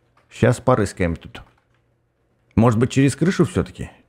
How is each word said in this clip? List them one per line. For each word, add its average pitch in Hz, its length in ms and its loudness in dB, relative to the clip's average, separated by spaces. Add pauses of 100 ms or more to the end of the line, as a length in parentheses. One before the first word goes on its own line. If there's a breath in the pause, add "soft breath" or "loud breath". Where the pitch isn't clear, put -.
(300)
Щас 120 300 0
порыскаем 95 560 -2
тут. - 260 -18 (1120)
Может 113 240 2
быть, 123 120 0
через 135 240 2
крышу 170 300 0
все-таки? - 440 -6 (200)